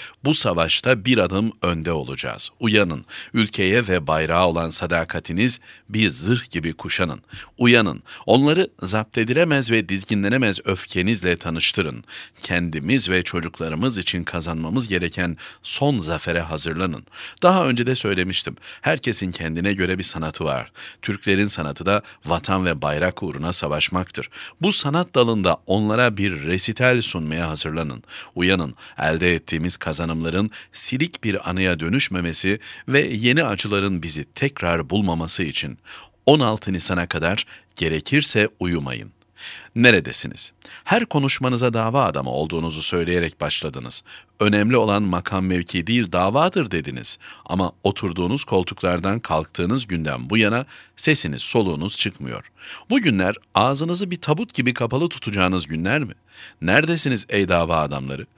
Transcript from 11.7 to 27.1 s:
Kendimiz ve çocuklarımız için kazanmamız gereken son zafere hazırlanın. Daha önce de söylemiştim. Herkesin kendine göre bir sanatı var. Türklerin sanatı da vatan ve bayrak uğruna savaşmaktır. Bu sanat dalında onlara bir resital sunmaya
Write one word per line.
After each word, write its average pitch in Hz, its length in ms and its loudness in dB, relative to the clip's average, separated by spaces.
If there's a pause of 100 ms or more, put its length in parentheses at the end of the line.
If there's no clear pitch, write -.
Kendimiz 87 720 0
ve 92 140 2
çocuklarımız 85 760 -4
için 87 260 -2
kazanmamız 85 640 -4
gereken 87 500 -2 (260)
son 139 360 0
zafere 85 420 -2
hazırlanın. 80 640 -4 (360)
Daha 180 260 6
önce 120 200 2
de 127 80 2
söylemiştim. 92 600 -2 (260)
Herkesin 117 500 -2
kendine 85 420 -2
göre 92 240 0
bir 95 60 -4
sanatı 78 420 -6
var. 67 260 -4 (300)
Türklerin 101 440 0
sanatı 80 400 -4
da 101 160 2 (240)
vatan 92 400 0
ve 80 160 0
bayrak 78 420 0
uğruna 80 300 -4
savaşmaktır. 78 760 -2 (320)
Bu 190 120 4
sanat 160 420 0
dalında 110 500 4
onlara 107 520 2
bir 92 260 0
resital 113 580 2
sunmaya 80 480 -2